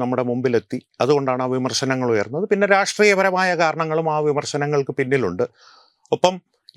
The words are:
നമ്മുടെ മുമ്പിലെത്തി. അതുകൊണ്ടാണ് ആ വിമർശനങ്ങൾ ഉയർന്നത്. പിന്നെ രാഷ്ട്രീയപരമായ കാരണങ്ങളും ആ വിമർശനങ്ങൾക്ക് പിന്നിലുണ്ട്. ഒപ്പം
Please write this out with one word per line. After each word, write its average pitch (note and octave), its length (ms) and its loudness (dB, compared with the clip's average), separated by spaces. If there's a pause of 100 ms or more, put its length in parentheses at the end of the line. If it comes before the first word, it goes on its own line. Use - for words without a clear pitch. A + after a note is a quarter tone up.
നമ്മുടെ B2 280 -2
മുമ്പിലെത്തി. B2 480 0 (240)
അതുകൊണ്ടാണ് C3 440 0
ആ - 100 -2
വിമർശനങ്ങൾ C3 580 -2
ഉയർന്നത്. A2 380 -2
പിന്നെ G3+ 140 0 (100)
രാഷ്ട്രീയപരമായ F#3+ 760 2 (120)
കാരണങ്ങളും D#3+ 440 0 (100)
ആ - 20 0 (100)
വിമർശനങ്ങൾക്ക് C#3+ 720 -2
പിന്നിലുണ്ട്. B2 440 0 (720)
ഒപ്പം F#3 220 2 (400)